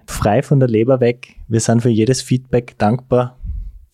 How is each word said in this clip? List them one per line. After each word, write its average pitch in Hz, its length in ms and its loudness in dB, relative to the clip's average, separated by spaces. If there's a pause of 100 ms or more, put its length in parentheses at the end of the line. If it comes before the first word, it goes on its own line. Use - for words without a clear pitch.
frei 110 360 0
von 139 180 0
der 127 80 2
Leber 120 320 2
weg. 120 360 -2 (120)
Wir 113 120 0
sind 117 220 2
für 123 80 2
jedes 113 320 2
Feedback 127 560 -4
dankbar, 123 600 -2 (560)